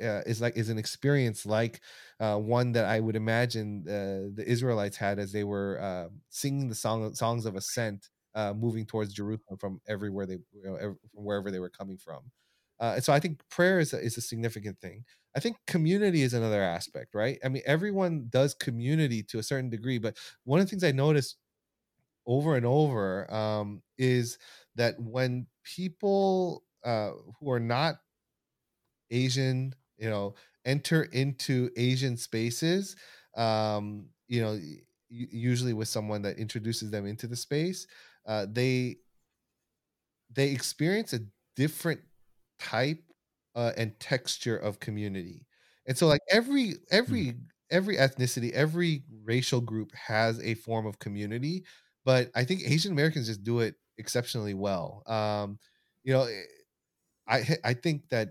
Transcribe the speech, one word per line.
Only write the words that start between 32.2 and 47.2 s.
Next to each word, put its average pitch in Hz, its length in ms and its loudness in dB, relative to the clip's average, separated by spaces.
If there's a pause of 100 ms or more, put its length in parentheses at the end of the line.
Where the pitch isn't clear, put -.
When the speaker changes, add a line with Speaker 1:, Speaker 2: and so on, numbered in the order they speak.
Speaker 1:
um, 107 720 0 (200)
you 120 140 2
know, 107 120 0
y-, 78 280 -10 (280)
u-, 120 220 -10
usually 120 420 0
with 110 140 -4
someone 104 360 -4
that 98 140 -4
introduces 110 520 -4
them 104 160 -4
into 110 220 -6
the 120 80 -8
space, 165 500 -4 (400)
uh, 107 240 -2
they, 127 460 0 (1400)
they 135 200 2
experience 175 600 -2
a 123 80 -2 (380)
different 156 420 0 (580)
type, 139 460 -2 (520)
uh, 117 200 0
and 110 240 -4
texture - 560 -2
of 101 240 -4
community. 98 640 -6 (400)
And 127 120 -2
so, 170 100 6
like, 147 140 8 (100)
every, 240 380 4
Speaker 2:
Hmm. - 60 -4 (140)
Speaker 1:
every, 147 440 4 (360)